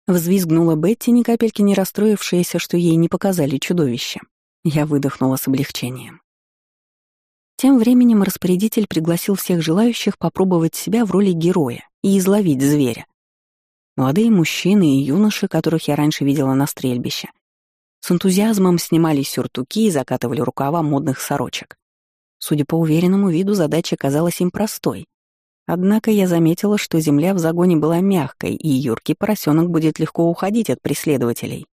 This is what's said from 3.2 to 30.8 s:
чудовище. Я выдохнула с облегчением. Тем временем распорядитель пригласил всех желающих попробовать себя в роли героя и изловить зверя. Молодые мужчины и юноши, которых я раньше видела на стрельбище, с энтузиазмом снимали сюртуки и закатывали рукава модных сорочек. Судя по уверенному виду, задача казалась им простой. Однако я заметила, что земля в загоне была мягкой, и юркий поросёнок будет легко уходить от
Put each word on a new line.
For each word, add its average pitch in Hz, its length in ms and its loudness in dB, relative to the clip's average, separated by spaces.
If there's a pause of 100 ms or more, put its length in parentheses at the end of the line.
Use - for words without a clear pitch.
чудовище. 143 640 -2 (420)
Я 151 240 0
выдохнула 135 480 0
с - 120 -6
облегчением. 127 760 -6 (1400)
Тем 269 200 4
временем 233 460 4
распорядитель 190 640 0
пригласил 170 480 -2
всех 180 260 -2
желающих 202 560 0
попробовать 170 580 0
себя 226 300 -2
в 185 60 -4
роли 190 200 2
героя 165 560 -2 (140)
и 196 160 2
изловить 190 440 2
зверя. 139 440 0 (920)
Молодые 151 360 2
мужчины 175 640 2
и 135 60 0
юноши, 196 440 0
которых 160 400 -2
я 147 80 0
раньше 147 300 0
видела 139 280 0
на 135 120 2
стрельбище, - 640 -6 (720)
с - 120 -4
энтузиазмом 185 680 2
снимали 160 420 0
сюртуки 131 680 -4
и 196 40 0
закатывали 131 500 -2
рукава 139 400 -2
модных 147 380 -2
сорочек. - 580 -8 (600)
Судя 147 260 -2
по - 100 -4
уверенному 175 540 2
виду, 190 240 0
задача 165 440 -2
казалась 156 440 -2
им 180 80 0
простой. - 560 -6 (680)
Однако 196 380 0
я 202 180 4
заметила, 175 520 2
что - 200 -2
земля 156 360 2
в - 20 -2
загоне 170 400 2
была 156 220 2
мягкой, 180 560 -2
и - 120 -6
юркий 135 460 -2
поросёнок 175 560 0
будет 160 300 0
легко 165 280 0
уходить 196 440 -2
от 123 100 -4